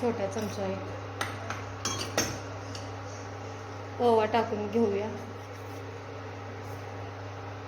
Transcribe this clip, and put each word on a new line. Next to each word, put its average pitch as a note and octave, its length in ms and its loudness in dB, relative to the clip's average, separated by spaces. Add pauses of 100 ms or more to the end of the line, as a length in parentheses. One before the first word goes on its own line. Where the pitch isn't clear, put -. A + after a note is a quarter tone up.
छोटा A3+ 260 4
चमचा G3+ 380 -2
एक. F#3+ 120 0 (3250)
ओवा A3+ 240 10
टाकून G#3+ 420 4
घेऊया G#3 400 6 (2500)